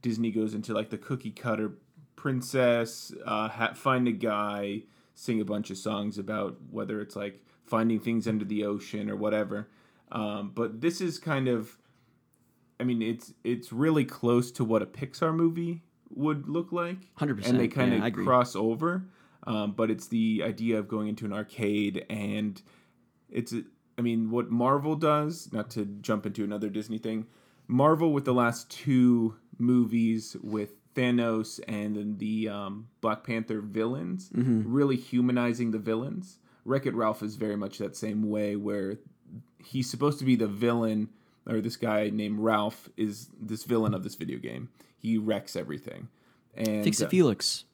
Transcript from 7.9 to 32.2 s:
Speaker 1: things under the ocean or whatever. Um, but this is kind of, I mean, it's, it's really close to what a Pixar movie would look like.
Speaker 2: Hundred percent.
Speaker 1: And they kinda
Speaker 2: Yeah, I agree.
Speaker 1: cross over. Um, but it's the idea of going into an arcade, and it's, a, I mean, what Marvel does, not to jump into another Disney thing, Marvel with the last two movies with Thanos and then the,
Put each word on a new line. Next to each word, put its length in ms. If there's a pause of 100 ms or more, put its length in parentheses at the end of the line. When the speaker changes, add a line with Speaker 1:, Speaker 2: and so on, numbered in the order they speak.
Speaker 1:
things 280
under 180
the 200
ocean 440
or 60
whatever. 520 (440)
Um, 440
but 260
this 200
is 180
kind 280
of, 300 (1000)
I 60
mean, 160
it's, 320 (100)
it's 300
really 320
close 480
to 100
what 180
a 40
Pixar 500
movie 480 (260)
would 380
look 240
like. 440
Speaker 2:
Hundred 220
percent. 180
Speaker 1:
And 60
they 60
kinda 300
Speaker 2:
Yeah, 60
I 40
agree. 180
Speaker 1:
cross 300
over. 500 (400)
Um, 280
but 180
it's 160
the 360
idea 360
of 80
going 220
into 160
an 80
arcade, 760
and 520 (680)
it's, 220
a, 120 (340)
I 40
mean, 300
what 180
Marvel 460
does, 560
not 200
to 120 (180)
jump 240
into 200
another 240
Disney 280
thing, 280 (420)
Marvel 460
with 100
the 100
last 380
two 640 (240)
movies 840
with 300 (240)
Thanos 720
and 300
then 220
the, 300